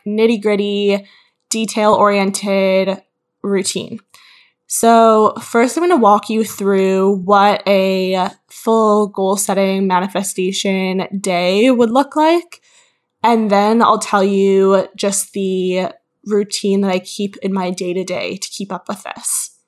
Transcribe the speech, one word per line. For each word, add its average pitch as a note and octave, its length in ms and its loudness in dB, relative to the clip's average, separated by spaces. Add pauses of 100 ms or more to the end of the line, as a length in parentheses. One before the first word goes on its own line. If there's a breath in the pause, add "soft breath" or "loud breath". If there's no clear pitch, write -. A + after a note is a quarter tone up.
nitty-gritty, G3+ 1000 0 (420 loud breath)
detail-oriented G3 1500 0 (400)
routine. G3 600 -6 (680 soft breath)
So A3+ 760 4
first, A#3+ 360 0
I'm D#4+ 60 0
gonna F4+ 120 2
walk G#3 340 4
you A3 140 0
through F#3+ 800 0
what G3+ 420 2
a F#3+ 640 0 (200)
full G#3+ 580 0
goal G3 300 -2
setting G3 500 0
manifestation F#3+ 1200 -2 (140)
day F#3+ 500 2
would A#3+ 180 2
look C#4 280 0
like. E4 440 0 (600 soft breath)
And A3 260 2
then G#3 320 2
I'll G#3 160 4
tell G3+ 280 0
you G3 720 2
just - 340 -4
the F#3 640 -4 (320)
routine G3+ 560 -2
that G3 100 0
I F#3 80 0
keep G3+ 380 -10
in F#3+ 160 -6
my F#3 180 -4
day-to-day F#3 640 -6
to - 140 -12
keep G3 240 -12
up F3+ 160 -12
with G3 140 -10
this. - 480 -8 (160)